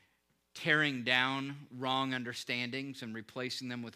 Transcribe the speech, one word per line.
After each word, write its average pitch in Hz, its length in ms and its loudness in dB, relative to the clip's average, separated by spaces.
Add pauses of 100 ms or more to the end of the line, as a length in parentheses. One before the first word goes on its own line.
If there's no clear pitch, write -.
(560)
tearing 151 480 4
down 135 680 2
wrong 131 420 0
understandings 123 920 -4
and 110 100 -6
replacing 127 560 -6
them 123 140 -6
with 113 120 -10